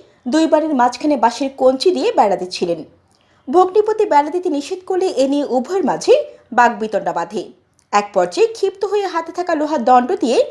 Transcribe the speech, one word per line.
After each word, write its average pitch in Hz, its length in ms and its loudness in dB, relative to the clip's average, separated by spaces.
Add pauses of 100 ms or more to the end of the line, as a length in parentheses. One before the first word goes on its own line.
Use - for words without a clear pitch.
(280)
দুই 311 200 2
বাড়ির 311 280 2
মাঝখানে 254 420 0
বাঁশের 240 400 0
কঞ্চি 262 340 2
দিয়ে 359 200 -2
বেড়া 214 240 0
দিচ্ছিলেন। 175 480 -6 (680)
ভগ্নিপতি 415 560 2
বেড়া 294 240 2
দিতে 359 200 -4
নিষেধ 294 360 -6
করলে 370 220 -2
এ 277 200 0
নিয়ে 285 180 -2
উভয়ের 330 380 -2
মাঝে 190 300 2 (400)
বাকবিতণ্ডা 214 600 0
বাধে। 170 380 -8 (400)
এক 202 220 0
পর্যায়ে 190 340 2
ক্ষিপ্ত 392 380 -4
হয়ে 392 220 -2
হাতে 339 240 -6
থাকা 359 240 -4
লোহার 294 280 -2
দণ্ড 247 320 4
দিয়ে 277 220 -2 (140)